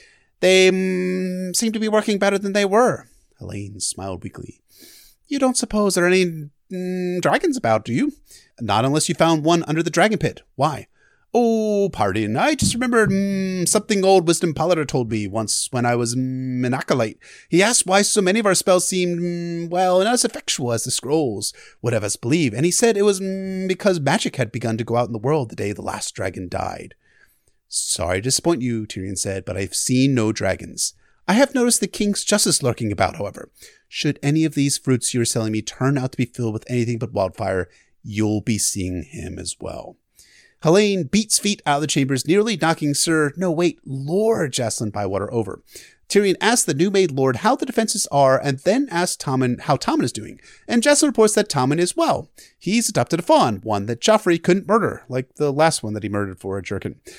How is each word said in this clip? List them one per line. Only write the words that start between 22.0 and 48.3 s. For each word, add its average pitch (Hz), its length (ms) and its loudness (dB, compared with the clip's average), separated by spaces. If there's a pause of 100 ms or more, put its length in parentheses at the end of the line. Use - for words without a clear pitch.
us 101 120 -4
believe. 139 360 0
And 131 140 -2
he 180 40 2
said 220 280 2
it 202 40 2
was, 202 160 2
mm, 190 480 -6
because 185 320 0
magic 143 380 -2
had 117 160 -4
begun 113 240 -4
to 113 80 -4
go 117 120 -4
out 120 100 0
in 117 80 -8
the 110 40 -6
world 131 300 -2
the - 80 -14
day 104 160 -4
the - 80 -10
last - 340 -8
dragon 95 340 -8
died." 92 460 -8 (720)
"Sorry 92 500 -2
to 104 40 -6
disappoint 135 380 0
you," 117 260 -4
Tyrion 95 300 -10
said, 98 300 -6
"but 92 100 -8
I've 98 180 -6
seen 131 400 2
no 110 180 2
dragons. - 600 -4 (340)
I 180 60 2
have 277 220 4
noticed 240 260 2
the 202 60 -2
King's 202 380 -2
Justice - 380 2
lurking 113 300 -2
about, 92 240 0
however. - 340 -10 (380)
Should - 340 -4
any 156 220 2
of 151 100 -2
these 139 220 2
fruits - 380 0
you're 120 100 2
selling 110 280 -2
me 107 100 -2
turn 139 340 0
out 131 160 -2
to - 60 -20
be 123 80 2
filled 113 260 -6
with 107 160 -8
anything 117 300 -2
but 113 140 -6
wildfire, 95 580 -2 (320)
you'll 107 380 0
be 107 180 -2
seeing 90 460 -4
him - 340 -12
as - 220 -10
well." - 360 -12 (640)
Hallyne 190 480 2
beats 214 300 2
feet 202 260 -2
out 143 100 2
of 147 40 0
the 156 80 -2
chambers, 139 380 0
nearly 208 300 2
knocking 156 380 0
Sir, 151 420 0
no, 180 140 -2
wait, 170 340 0
Lord 170 680 -2
Jacelyn 113 400 -4
Bywater 98 400 -4
over. - 300 -4 (460)
Tyrion 196 320 4
asks 233 240 2
the 156 100 0
new-made 190 360 2
lord 131 260 2
how 233 200 2
the 285 100 -4
defenses 226 460 -2
are 135 260 6